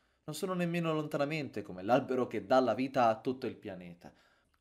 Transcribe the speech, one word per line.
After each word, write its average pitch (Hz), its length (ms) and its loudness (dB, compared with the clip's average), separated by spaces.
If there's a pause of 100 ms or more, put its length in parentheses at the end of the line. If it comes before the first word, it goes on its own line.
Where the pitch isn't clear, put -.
(240)
Non 151 100 -10
sono 185 200 -4
nemmeno 170 380 0
lontanamente 151 720 -2
come 92 220 -10
l'albero 127 420 2
che 101 200 -6
dà 127 120 6
la 123 160 4
vita 127 320 2
a 113 140 4
tutto 127 260 -4
il 104 80 -6
pianeta. 90 580 -14 (480)